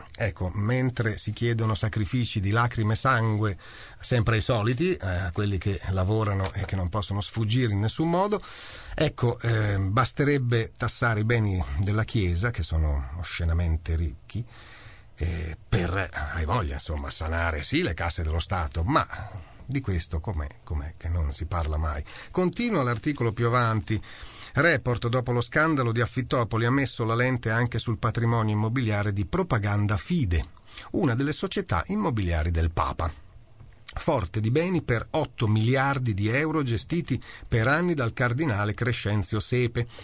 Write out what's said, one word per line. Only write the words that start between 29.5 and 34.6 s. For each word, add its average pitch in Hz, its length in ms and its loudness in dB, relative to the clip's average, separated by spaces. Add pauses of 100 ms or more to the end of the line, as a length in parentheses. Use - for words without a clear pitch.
Fide, 92 480 0 (500)
una 156 200 2
delle 139 200 0
società 185 520 -2
immobiliari 104 640 0
del 82 220 2
Papa, 78 560 -4 (640)
forte 110 480 0
di 107 120 2
beni 170 320 2